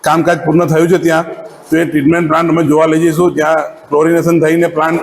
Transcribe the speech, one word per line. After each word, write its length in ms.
કામકાજ 440
પૂર્ણ 220
થયું 220
છે 100
ત્યાં, 260
તો 60
એ 80
ટ્રીટમેન્ટ 440
પ્લાન્ટ 220
અમે 120
જોવા 240
લઈ 120
જઈશું. 360
ત્યાં 200
ક્લોરિનેશન 520
થઈને 260
પ્લાન્ટ 360